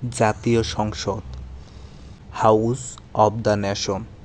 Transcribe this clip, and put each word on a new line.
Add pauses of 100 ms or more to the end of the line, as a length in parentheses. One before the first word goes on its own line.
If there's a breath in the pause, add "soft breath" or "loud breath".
(180)
জাতীয়
সংসদ, (1200 loud breath)
House (380)
of (120)
the (100)
Nation। (240)